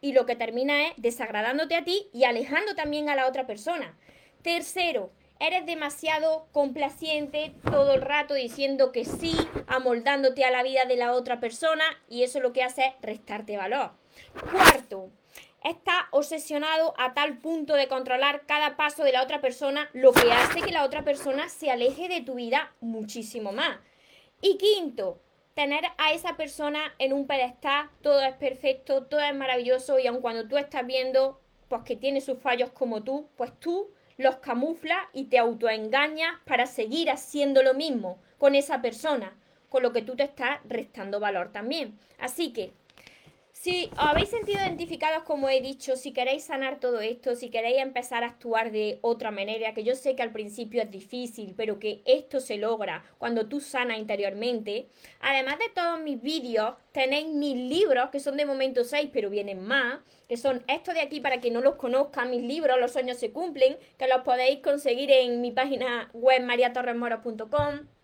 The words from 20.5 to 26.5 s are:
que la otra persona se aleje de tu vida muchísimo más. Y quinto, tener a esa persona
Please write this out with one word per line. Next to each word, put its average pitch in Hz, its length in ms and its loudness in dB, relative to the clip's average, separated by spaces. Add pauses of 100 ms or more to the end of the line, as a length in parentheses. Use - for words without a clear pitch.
que - 100 -2
la 311 120 2
otra 285 200 -2
persona 285 440 -2
se 311 240 -4
aleje 269 380 0
de 339 120 -2
tu 247 140 -8
vida 247 460 -2
muchísimo 220 720 -8
más. 240 260 -2 (640)
Y 392 160 4
quinto, 311 640 0 (320)
tener 294 300 0 (140)
a 311 160 4
esa 330 220 -4
persona 302 640 -4